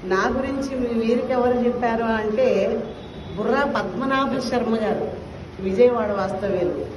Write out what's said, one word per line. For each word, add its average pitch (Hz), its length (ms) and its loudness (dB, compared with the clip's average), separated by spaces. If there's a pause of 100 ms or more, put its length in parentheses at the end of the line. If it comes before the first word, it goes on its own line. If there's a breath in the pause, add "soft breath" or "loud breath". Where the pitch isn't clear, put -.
నా 190 240 2
గురించి 269 500 -2
మీ-, 233 280 0
వీరికి 254 260 2
ఎవరు 247 220 4
చెప్పారు 233 480 0
అంటే 220 800 2 (560)
బుర్రా 240 280 2
పద్మనాభ 254 760 -2
శర్మ 226 380 0
గారు, 214 340 -2 (500)
విజయవాడ 214 520 4
వాస్తవ్యులు. 190 720 -2 (100)